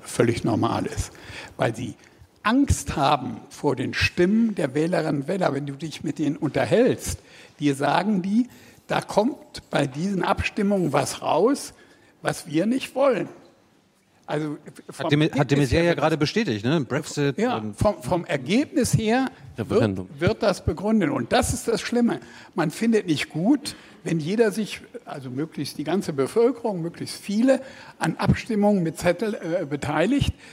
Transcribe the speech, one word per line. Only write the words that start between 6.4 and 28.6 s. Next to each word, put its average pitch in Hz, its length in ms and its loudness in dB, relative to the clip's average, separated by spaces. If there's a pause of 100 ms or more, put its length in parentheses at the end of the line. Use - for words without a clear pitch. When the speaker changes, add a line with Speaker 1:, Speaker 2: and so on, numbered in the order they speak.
Speaker 1:
dir 143 140 2
sagen 165 480 2
die, 220 260 2 (380)
da 147 140 0
kommt 233 360 0 (340)
bei 147 160 2
diesen 170 360 -4
Abstimmungen 196 680 0
was 135 300 -2
raus, 165 500 0 (480)
was 143 260 -4
wir 160 200 0
nicht 254 280 -2
wollen. 262 340 2 (1000)
Also 151 300 -4 (320)
Speaker 2:
Hat 160 80 -18
Speaker 1:
vom 151 140 -6
Speaker 2:
de-, 147 220 4
hat 147 180 0
de 143 80 4
Speaker 1:
Ergebnis 139 100 2
Speaker 2:
Maizière 120 60 -2
Speaker 1:
her 165 80 4
Speaker 2:
ja 175 80 4
Speaker 1:
wird 160 80 0
Speaker 2:
gerade 160 180 2
bestätigt, 139 480 -2
ne? 151 160 2
Brexit 139 580 -2
Speaker 1:
Ja, 196 200 0
Speaker 2:
und 107 180 -8
Speaker 1:
vom, 208 260 2
vom 175 220 -2
Ergebnis 208 720 0
her 233 320 2 (280)
wird, 95 140 -6
Speaker 3:
Referendum. 95 380 2 (100)
Speaker 1:
wird 190 240 0
das 196 220 0
begründet. 190 460 2
Und 123 220 -2
das 247 200 2
ist - 160 -4
das 220 140 0
Schlimme. 233 380 0 (340)
Man 160 160 0
findet 220 360 2
nicht 151 220 0
gut, 202 480 0 (260)
wenn 165 180 0
jeder 208 300 2
sich, 196 300 -4 (240)
also 131 240 -10
möglichst 139 480 -6
die 147 80 -6
ganze 170 300 -2
Bevölkerung, 208 640 0
möglichst 165 400 -8
viele, 254 400 4 (380)
an - 180 -2
Abstimmungen 208 680 2